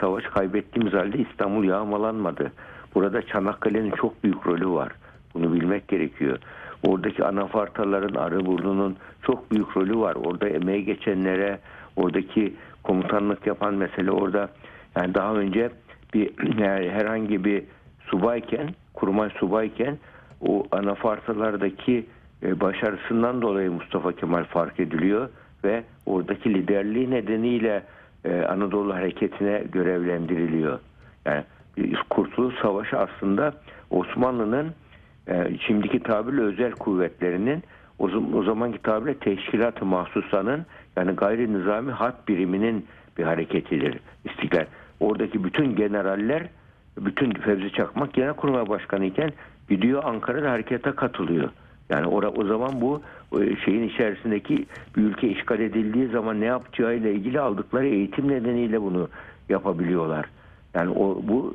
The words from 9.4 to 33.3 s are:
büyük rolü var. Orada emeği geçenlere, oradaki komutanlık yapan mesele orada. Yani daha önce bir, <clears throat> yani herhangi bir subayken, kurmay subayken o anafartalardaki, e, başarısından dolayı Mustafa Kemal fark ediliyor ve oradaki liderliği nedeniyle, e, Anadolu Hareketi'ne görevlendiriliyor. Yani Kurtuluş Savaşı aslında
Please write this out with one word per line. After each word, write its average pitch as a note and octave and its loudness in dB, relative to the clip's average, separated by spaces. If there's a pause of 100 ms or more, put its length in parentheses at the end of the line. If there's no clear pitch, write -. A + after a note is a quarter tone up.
büyük G#2+ 0
rolü G2 2
var. G2 2
Orada F2 -2
emeği F#2+ 0
geçenlere, F#2+ 0 (380)
oradaki F#2+ 0 (280)
komutanlık G2+ 0
yapan G#2 0
mesele F#2+ -2
orada. G2 0 (480)
Yani F2+ 0
daha G2+ 2
önce G#2 2 (440)
bir, G#2+ 2 (280)
<clears throat> - -
yani G2 2
herhangi G#2 0
bir G2+ 2 (440)
subayken, A#2 -2 (200)
kurmay G2+ 0
subayken A2 0 (420)
o - 2 (520)
anafartalardaki, G#2+ 0 (360)
e, F#2 0
başarısından A2+ 0
dolayı G2 0
Mustafa F2 -2
Kemal E2+ -2
fark E2+ -2
ediliyor F#2 2 (360)
ve A2 2 (240)
oradaki G2 0
liderliği G2+ 0
nedeniyle, A2+ 0 (420)
e, F2 0
Anadolu G2+ 0
Hareketi'ne G2 -2
görevlendiriliyor. E2+ 0 (460)
Yani D2 0 (640)
Kurtuluş B2 0
Savaşı G#2+ 0
aslında G2+ 0 (380)